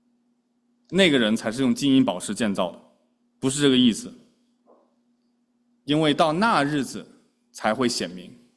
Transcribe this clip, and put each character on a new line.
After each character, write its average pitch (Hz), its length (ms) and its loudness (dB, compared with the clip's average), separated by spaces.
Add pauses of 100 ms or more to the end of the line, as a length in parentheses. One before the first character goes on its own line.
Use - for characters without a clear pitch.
(920)
那 185 180 4
个 143 80 4
人 113 200 2
才 110 160 -4
是 131 100 -4
用 123 100 2
金 135 220 0
银 135 100 4
宝 90 140 -2
石 104 160 -8
建 107 180 -2
造 90 200 -4
的。” - 80 -20 (580)
不 131 100 -2
是 139 140 -4
这 143 60 4
个 131 80 4
意 123 160 6
思。 - 200 -10 (1700)
因 151 160 0
为 151 120 2
到 156 200 0
那 180 320 0
日 143 180 -2
子 104 240 -12 (460)
才 110 200 -4
会 123 160 -2
显 101 220 -6
明。 90 260 -18 (200)